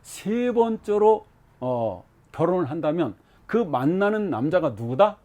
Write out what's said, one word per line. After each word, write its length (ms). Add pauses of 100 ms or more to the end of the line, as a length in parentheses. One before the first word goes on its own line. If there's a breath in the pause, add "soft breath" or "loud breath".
세 480
번째로, 720 (360)
어, 420 (300)
결혼을 360
한다면 460 (320 soft breath)
그 120
만나는 720
남자가 400
누구다? 540